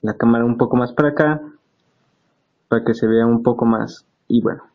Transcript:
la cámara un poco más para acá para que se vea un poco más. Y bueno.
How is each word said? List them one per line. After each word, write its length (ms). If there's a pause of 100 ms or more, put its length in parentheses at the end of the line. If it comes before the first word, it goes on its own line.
la 100
cámara 320
un 120
poco 200
más 160
para 160
acá 320 (1300)
para 160
que 80
se 140
vea 180
un 180
poco 220
más. 400 (240)
Y 120
bueno. 220 (120)